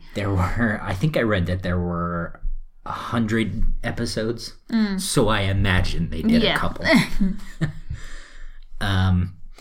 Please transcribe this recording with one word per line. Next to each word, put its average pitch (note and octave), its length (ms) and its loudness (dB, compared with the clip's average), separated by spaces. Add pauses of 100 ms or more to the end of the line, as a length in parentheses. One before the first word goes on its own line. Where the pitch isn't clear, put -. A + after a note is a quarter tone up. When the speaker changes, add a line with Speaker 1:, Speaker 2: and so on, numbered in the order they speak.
(140)
Speaker 1:
There G2+ 160 -2
were, G#2 520 2
I G2 100 -4
think D3+ 240 0
I C#3+ 60 2
read G#2 240 2
that F2+ 160 -2
there F2+ 180 0
were E2+ 600 -4 (420)
a - 80 -8
hundred A2 720 -2 (200)
episodes, A#2 720 -4 (160)
Speaker 2:
Mm. G#3 300 0
Speaker 1:
so B2+ 280 2
I G#2+ 140 2
imagine F#2+ 680 2
they - 120 -4
did A3+ 200 4
Speaker 2:
Yeah. E3+ 120 2
Speaker 1:
a C#3 40 0
couple. - 320 -2
Speaker 2:
<laughs> D#4 60 6 (1800)
Speaker 1:
Um, F#2 580 2 (220)